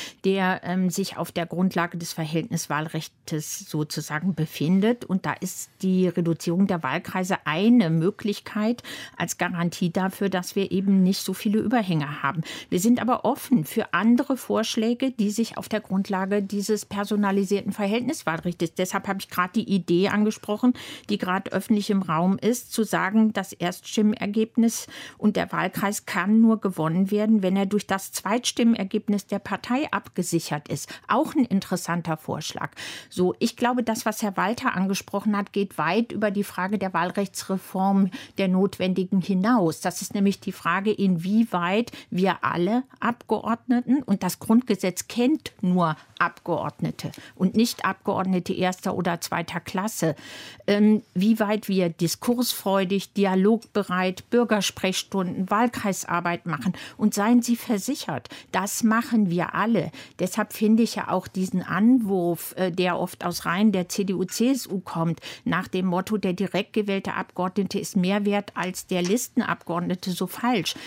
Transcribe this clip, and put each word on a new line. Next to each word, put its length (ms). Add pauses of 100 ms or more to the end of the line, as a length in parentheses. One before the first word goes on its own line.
(240)
der, 400
ähm, 260
sich 280
auf 160
der 120
Grundlage 520
des 160
Verhältniswahlrechtes 1600
sozusagen 640
befindet. 720
Und 220
da 80
ist 360 (120)
die 260
Reduzierung 600
der 140
Wahlkreise 600
eine 460
Möglichkeit 920 (340)
als 200
Garantie 540
dafür, 380
dass 260
wir 160
eben 320
nicht 200
so 100
viele 260
Überhänge 640
haben. 200 (260)
Wir 100
sind 220
aber 240
offen 400
für 280
andere 440
Vorschläge, 760
die 180
sich 280
auf 100
der 140
Grundlage 600
dieses 440
personalisierten 880
Verhältniswahlrechtes, 1040
deshalb 340
habe 100
ich 100
gerade 260
die 140
Idee 380
angesprochen, 640 (380)
die 80
gerade 340
öffentlich 380
im 120
Raum 360
ist, 340
zu 120
sagen, 500
das 180
Erststimmergebnis 1400 (300)
und 180
der 160
Wahlkreis 300 (240)
kann 360
nur 200
gewonnen 480
werden, 320
wenn 140
er 100
durch 220
das 240
Zweitstimmergebnis 1120
der 140
Partei 500
abgesichert 800
ist. 260 (140)
Auch 260
ein 100
interessanter 760
Vorschlag. 520 (400)
So, 300
ich 180
glaube, 240
das, 240
was 160
Herr 160
Walter 380
angesprochen 600
hat, 180
geht 260
weit 320
über 180
die 140
Frage 340
der 160
Wahlrechtsreform 1160 (260)
der 100
notwendigen 720
hinaus. 600
Das 220
ist 100
nämlich 260
die 120
Frage, 400
inwieweit 1000 (200)
wir 320
alle 400 (160)
Abgeordneten, 1040
und 180
das 160
Grundgesetz 680
kennt 540
nur 340 (240)
Abgeordnete 920 (220)
und 220
nicht 300
Abgeordnete 680
erster 400
oder 260
zweiter 400
Klasse, 560 (520)
ähm, 340 (140)
wie 240
weit 280
wir 220
diskursfreudig, 1200
dialogbereit, 1160
Bürgersprechstunden, 1200
Wahlkreisarbeit 960
machen. 280 (220)
Und 200
seien 260
Sie 140
versichert, 760 (220)
das 320
machen 480
wir 240
alle. 340 (300)
Deshalb 340
finde 300
ich 100
ja 160
auch 180
diesen 360
Anwurf, 920
äh, 160
der 280
oft 260
aus 220
Reihen 240
der 180
C 140
D 100
U, 120
C 260
S 160
U 120
kommt, 420 (220)
nach 240
dem 200
Motto, 300
der 160
direkt 400
gewählte 420
Abgeordnete 640
ist 180
mehr 280
wert 280
als 320
der 160
Listenabgeordnete, 1080
so 160
falsch. 480 (100)